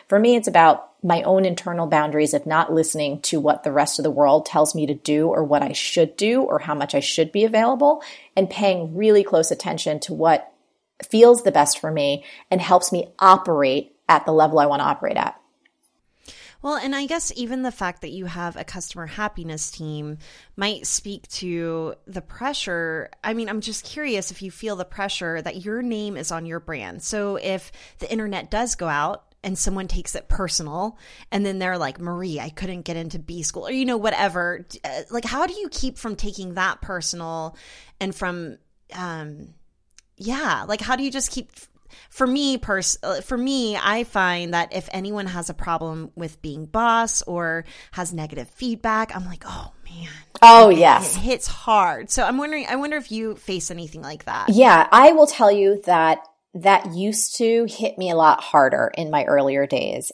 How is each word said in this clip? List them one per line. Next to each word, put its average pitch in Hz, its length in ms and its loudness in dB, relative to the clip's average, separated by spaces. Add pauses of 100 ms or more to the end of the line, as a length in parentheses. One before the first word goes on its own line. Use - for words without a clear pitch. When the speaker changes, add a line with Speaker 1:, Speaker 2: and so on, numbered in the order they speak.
Speaker 1:
For 202 100 4
me, 233 180 4
it's 214 120 -2
about 165 400 6 (140)
my 170 200 0
own 190 240 4
internal 170 400 -4
boundaries 151 480 2
of 143 120 -2
not 160 260 0
listening 151 500 -2
to 156 180 -2
what 147 240 0
the 147 80 -2
rest 143 260 0
of 147 40 -4
the 151 80 0
world 147 340 4
tells 151 300 2
me 151 120 -2
to 143 80 -2
do 151 340 0
or 156 140 0
what 147 200 2
I 139 100 -4
should - 440 -2
do 226 260 0
or - 160 -2
how 156 160 -6
much 143 200 -4
I 139 60 0
should 160 320 -2
be 208 120 2
available, 247 580 2 (340)
and 190 140 -6
paying 180 440 -2
really 208 300 4
close 160 260 2
attention 160 500 -4
to - 140 -10
what 156 380 2 (580)
feels 240 320 8
the 190 100 2
best 147 260 2
for 156 120 -6
me 143 340 -2 (260)
and 185 100 2
helps 180 320 2
me 170 160 -2 (100)
operate 147 800 4 (140)
at 151 160 4
the 160 60 2
level 156 260 4
I 147 80 6
wanna 143 160 0
operate 143 340 -2
at. - 240 -4 (1200)
Speaker 2:
Well, 294 140 -4
and 269 180 -4
I 277 120 -4
guess 330 300 -4
even 247 260 -6
the 247 100 -4
fact 185 300 -8
that 160 80 -14
you 185 160 -12
have 175 300 -8
a - 80 -10
customer 170 420 -14
happiness 160 640 -8
team 151 480 -10 (380)
might 202 300 -4
speak - 420 -8
to 165 680 -8 (120)
the 185 140 -14
pressure. 170 880 -8 (160)
I 220 80 -4
mean, 226 160 -6
I'm 214 140 -6
just 220 220 -10
curious 254 460 -6
if 190 120 -16
you 190 80 -12
feel 208 260 -10
the 180 80 -8
pressure 180 560 -8
that 180 240 -12
your 214 160 -6
name 208 380 -6
is 156 120 -10
on 165 140 -8
your 165 160 -10
brand. 123 420 -12
So 202 340 -6
if 190 360 -8 (280)
the - 120 -10
internet 208 380 -6
does 233 240 -4
go 170 140 -6
out 151 360 -4 (180)
and 190 160 -6
someone 190 300 -4
takes - 260 -4
it - 140 -10
personal 180 720 -4 (340)
and 202 140 -2
then 190 120 -4
they're 185 200 -4
like, 143 200 -6
"Marie, 175 400 -8
I 135 120 -10
couldn't 180 320 -10
get 165 160 -8
into 165 200 -10
B 165 240 -10
school," - 240 -8
or, - 40 -8
you 262 160 -2
know, 247 100 -2
whatever, 180 720 -2
d-, - 160 -20
uh, 135 160 -8 (100)
like, 233 140 -6
how 277 220 -2
do 359 80 -6
you 415 160 -10
keep - 260 -6
from 220 180 -10
taking 190 400 -8
that 185 280 -4
personal 165 720 -8 (440)
and 190 140 -6
from, 175 440 -8 (360)
um, 160 600 -12 (640)
yeah, 214 500 -4
like, 214 140 -6
how 254 120 -4
do 262 80 -2
you 277 80 -4
just 269 200 -6
keep, - 200 -12 (600)
for 262 160 -2
me, 269 320 0
pers-, 190 440 -4
uh, 180 200 -6
for 254 160 -6
me, 247 440 -2
I 220 220 -2
find 180 480 -2
that 170 240 -2
if - 160 -10
anyone 202 340 -8
has 180 220 -8
a 151 60 -10
problem 160 600 -6
with 165 280 -12
being 156 240 -12
boss 226 560 0
or 165 420 -6 (280)
has 180 200 -8
negative 156 380 -10
feedback, 226 640 -4
I'm 185 80 -8
like, 180 220 -12
"Oh, - 260 -14 (140)
man." 170 240 -16 (320)
Speaker 1:
Oh, 226 260 12
Speaker 2:
It, 170 120 6
Speaker 1:
yes. 151 360 6
Speaker 2:
it - 40 -4
hits 240 260 -2
hard. 180 640 -2
So 247 140 0
I'm 233 120 0
wondering, 294 320 -6
I 247 80 -4
wonder 294 220 -6
if 247 120 -12
you 220 260 -8
face 185 340 -8
anything 160 320 -14
like 147 240 -16
that. - 240 -4
Speaker 1:
Yeah, 202 420 8
I 269 200 12
will 302 140 6
tell 226 240 4
you 202 360 4
that 160 400 2 (260)
that 185 420 4
used 208 420 -2
to 233 320 2
hit - 280 -6
me 185 140 -4
a 165 60 0
lot 156 260 6
harder 135 540 2
in 160 120 -4
my 147 180 0
earlier 139 420 2
days. 135 460 -4